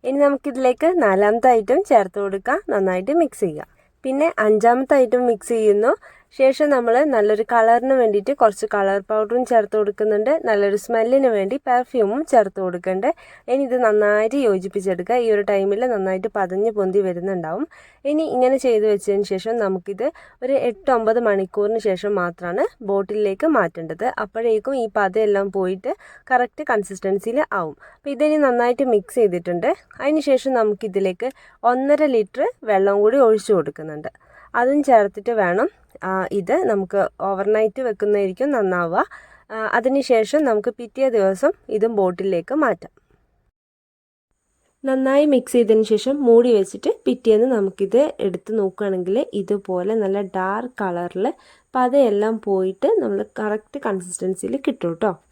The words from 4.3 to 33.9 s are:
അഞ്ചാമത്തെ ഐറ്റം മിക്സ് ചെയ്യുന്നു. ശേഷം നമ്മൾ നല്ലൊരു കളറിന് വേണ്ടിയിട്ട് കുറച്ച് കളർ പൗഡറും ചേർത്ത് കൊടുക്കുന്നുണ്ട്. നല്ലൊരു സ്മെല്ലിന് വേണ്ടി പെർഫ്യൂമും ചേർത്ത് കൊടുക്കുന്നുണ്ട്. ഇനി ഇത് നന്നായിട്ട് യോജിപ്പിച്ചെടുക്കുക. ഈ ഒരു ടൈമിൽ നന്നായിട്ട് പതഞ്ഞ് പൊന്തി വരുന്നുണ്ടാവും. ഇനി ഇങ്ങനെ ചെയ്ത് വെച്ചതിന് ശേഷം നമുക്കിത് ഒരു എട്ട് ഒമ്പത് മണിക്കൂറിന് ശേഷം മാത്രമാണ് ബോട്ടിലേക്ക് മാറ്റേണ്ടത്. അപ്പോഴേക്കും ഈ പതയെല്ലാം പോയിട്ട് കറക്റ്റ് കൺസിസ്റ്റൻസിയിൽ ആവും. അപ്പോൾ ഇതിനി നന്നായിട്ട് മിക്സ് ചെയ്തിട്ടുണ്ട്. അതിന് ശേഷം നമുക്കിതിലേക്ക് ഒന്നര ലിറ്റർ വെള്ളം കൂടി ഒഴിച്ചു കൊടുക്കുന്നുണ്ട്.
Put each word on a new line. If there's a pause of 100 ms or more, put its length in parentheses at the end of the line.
അഞ്ചാമത്തെ
ഐറ്റം
മിക്സ്
ചെയ്യുന്നു. (420)
ശേഷം
നമ്മൾ (100)
നല്ലൊരു
കളറിന്
വേണ്ടിയിട്ട്
കുറച്ച്
കളർ
പൗഡറും
ചേർത്ത്
കൊടുക്കുന്നുണ്ട്. (140)
നല്ലൊരു
സ്മെല്ലിന്
വേണ്ടി (100)
പെർഫ്യൂമും
ചേർത്ത്
കൊടുക്കുന്നുണ്ട്. (400)
ഇനി
ഇത്
നന്നായിട്ട്
യോജിപ്പിച്ചെടുക്കുക.
ഈ
ഒരു
ടൈമിൽ
നന്നായിട്ട്
പതഞ്ഞ്
പൊന്തി
വരുന്നുണ്ടാവും. (400)
ഇനി
ഇങ്ങനെ
ചെയ്ത്
വെച്ചതിന്
ശേഷം
നമുക്കിത് (340)
ഒരു
എട്ട്
ഒമ്പത്
മണിക്കൂറിന്
ശേഷം
മാത്രമാണ് (160)
ബോട്ടിലേക്ക്
മാറ്റേണ്ടത്. (140)
അപ്പോഴേക്കും
ഈ (100)
പതയെല്ലാം
പോയിട്ട് (380)
കറക്റ്റ്
കൺസിസ്റ്റൻസിയിൽ (120)
ആവും. (140)
അപ്പോൾ
ഇതിനി
നന്നായിട്ട്
മിക്സ്
ചെയ്തിട്ടുണ്ട്. (260)
അതിന്
ശേഷം
നമുക്കിതിലേക്ക് (320)
ഒന്നര
ലിറ്റർ (160)
വെള്ളം
കൂടി
ഒഴിച്ചു
കൊടുക്കുന്നുണ്ട്. (420)